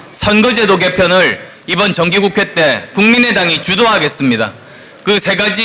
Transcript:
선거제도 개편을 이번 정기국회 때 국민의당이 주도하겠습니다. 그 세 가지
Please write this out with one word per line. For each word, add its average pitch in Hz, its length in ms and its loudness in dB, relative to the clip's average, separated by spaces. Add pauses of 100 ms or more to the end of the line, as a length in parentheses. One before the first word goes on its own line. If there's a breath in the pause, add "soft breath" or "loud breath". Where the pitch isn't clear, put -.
(120)
선거제도 214 640 2
개편을 180 640 0 (260 loud breath)
이번 180 280 -2
정기국회 190 600 -2
때 135 400 0
국민의당이 202 680 2
주도하겠습니다. 147 880 0 (520 loud breath)
그 202 140 2
세 190 180 -2
가지 202 280 -2